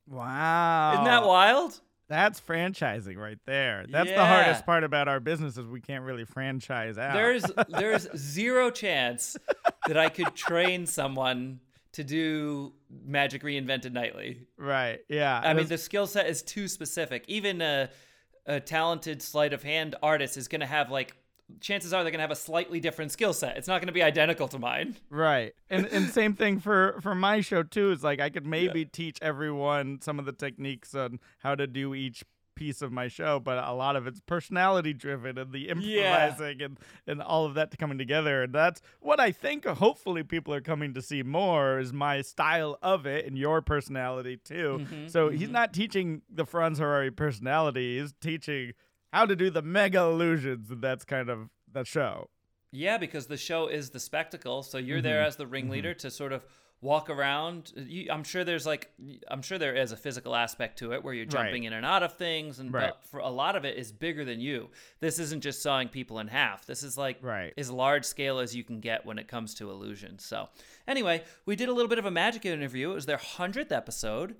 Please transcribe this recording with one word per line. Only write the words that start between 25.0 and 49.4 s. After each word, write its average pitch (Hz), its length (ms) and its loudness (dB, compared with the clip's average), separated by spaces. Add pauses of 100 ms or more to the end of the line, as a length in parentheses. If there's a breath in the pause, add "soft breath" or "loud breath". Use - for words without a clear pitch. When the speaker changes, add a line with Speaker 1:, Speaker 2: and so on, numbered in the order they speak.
Speaker 1:
Right. 143 420 2 (160)
And, 190 160 2
and 190 240 2
Speaker 2:
<laughs> - 0 -
Speaker 1:
same 214 240 4
thing 196 260 2
for, 196 420 4
for 196 120 0
my 196 280 4
show, 175 200 2
too. 202 300 2
It's 143 120 -2
like, 143 160 2
I 143 120 0
could 147 160 -8
maybe 165 340 0
Speaker 2:
Yeah. 151 100 -4
Speaker 1:
teach 165 300 -8
everyone 143 800 -2
some 147 160 -4
of 139 80 -6
the 139 80 -6
techniques 139 600 -8
on 123 240 -4 (200 soft breath)
how 139 140 0
to 139 140 -2
do 135 260 -4
each 135 300 -8 (320)
piece 151 280 -8
of 127 80 -6
my 123 160 -4
show, 147 320 0
but 127 180 -2 (100)
a 123 60 -2
lot 135 220 0
of 123 100 -2
it's 123 140 -10
personality 180 720 2
driven 131 460 -8
and 131 120 -8
the 135 100 -8 (180)
Speaker 2:
Yeah. 190 480 4
Speaker 1:
improvising 147 340 -6
and, 139 180 -10 (280 loud breath)
and 147 120 -4
all 160 280 2
of 139 80 -4
that 156 240 -2
coming 143 180 -4
together. 139 460 2
And 127 100 -4
that's 165 260 4 (200 soft breath)
what 294 200 4
I 226 120 6
think 294 340 -4
hopefully 185 560 2
people 151 320 -4
are 139 80 -2
coming 147 320 -4
to 123 80 -8
see 139 220 -4
more 143 560 4
is 127 120 -4
my 143 300 0
style 156 640 0
of 180 240 2
it 151 180 -2
and 135 140 -6
your 156 240 2
personality 127 720 -4
too. 151 460 -4
Speaker 2:
Mm-hmm, 151 240 -10
Speaker 1:
So 165 220 6
he's 143 160 0
Speaker 2:
mm-hmm. 262 60 -6
Speaker 1:
not 233 220 2
teaching 180 560 0
the 160 160 -2
Franz 165 320 2
Harari 143 320 2
personality. 131 920 0
He's 143 220 -8
teaching 143 520 -4 (380)
how 170 140 6
to 196 100 4
do 185 140 4